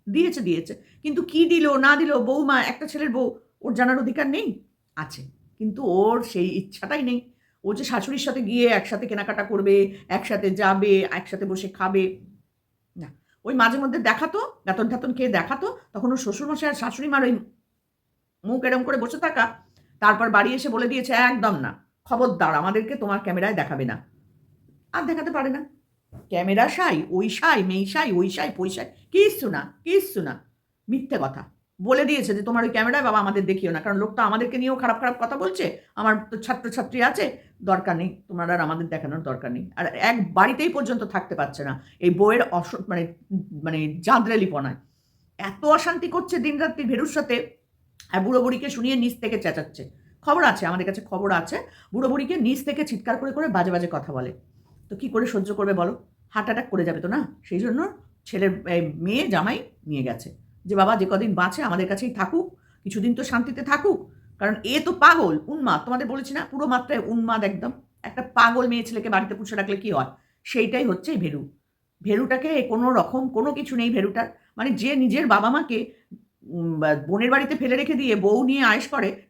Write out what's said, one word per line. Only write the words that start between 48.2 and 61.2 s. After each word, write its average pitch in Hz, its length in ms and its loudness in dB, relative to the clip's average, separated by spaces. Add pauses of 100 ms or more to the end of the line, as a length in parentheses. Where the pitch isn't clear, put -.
বুড়ো 247 220 4
বুড়িকে 254 260 0
শুনিয়ে 254 280 -2
নিচ 233 240 0
থেকে 220 220 -4
চেঁচাচ্ছে। - 480 -6 (300)
খবর 311 240 4
আছে, 196 220 4
আমাদের 180 200 -2
কাছে 190 140 -4
খবর 196 320 -4
আছে, 170 260 0 (340)
বুড়ো 247 160 0
বুড়িকে 285 280 -2
নিচ 262 280 0
থেকে 294 200 -2
চিৎকার 226 320 -4
করে 269 160 -6
করে 302 160 -2
বাজে 185 220 0
বাজে 175 200 0
কথা 147 220 -8
বলে। 127 200 -6 (560)
তো 196 80 -12
কি 254 120 -8
করে 233 180 0
সহ্য 202 280 -2
করবে 196 180 0
বলো? 180 320 -2 (260)
হার্ট 214 180 -4
অ্যাটাক 226 220 -4
করে 180 140 0
যাবে 160 160 -2
তো 175 80 -6
না? 240 260 -4 (100)
সেই 175 140 -4
জন্য 247 300 -2 (360)
ছেলের, 190 440 -2
এই 170 260 0
মেয়ে 208 340 -2
জামাই 202 300 0 (280)
নিয়ে 143 160 -2
গেছে - 320 -8 (300)
যে, 196 120 -2
"বাবা 202 200 6
যে 190 140 2
কদিন 208 240 0